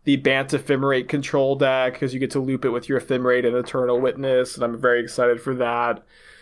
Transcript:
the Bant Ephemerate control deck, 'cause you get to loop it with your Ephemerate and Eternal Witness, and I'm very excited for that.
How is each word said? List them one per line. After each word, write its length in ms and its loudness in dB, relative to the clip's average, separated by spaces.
the 100 4
Bant 360 0
Ephemerate 580 0
control 480 0
deck, 420 2
'cause 140 -4
you 80 -6
get 100 -4
to 80 -2
loop 240 -2
it 60 2
with 180 -4
your 140 0
Ephemerate 440 0
and 120 2
Eternal 420 0
Witness, 560 0
and 80 -4
I'm 160 -4
very 240 4
excited 380 0
for 140 -4
that. 480 -2